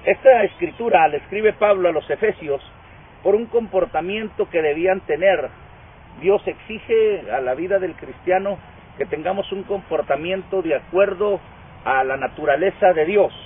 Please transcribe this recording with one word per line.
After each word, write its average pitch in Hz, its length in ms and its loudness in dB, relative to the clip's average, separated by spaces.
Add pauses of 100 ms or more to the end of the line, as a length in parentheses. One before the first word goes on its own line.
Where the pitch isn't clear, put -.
Esta 233 380 6
escritura 175 640 0
la 147 100 -2
escribe 208 360 -2
Pablo 196 360 2
a - 20 0
los 156 180 -4
efesios 147 520 -4 (600)
por 196 140 2
un 233 120 -2
comportamiento 196 1000 -2
que 170 120 -2
debían 165 400 0
tener. 156 480 0 (720)
Dios 196 260 2
exige 214 800 -2
a 131 120 -2
la 127 140 -2
vida 185 220 -2
del 180 180 -2
cristiano 185 640 -4 (400)
que 139 80 -4
tengamos 175 460 -6
un 190 120 -8
comportamiento 180 1000 -4
de 160 140 0
acuerdo 196 680 0 (420)
a 131 200 2
la 135 140 -2
naturaleza 156 760 2
de 156 120 2
Dios. 185 280 2 (120)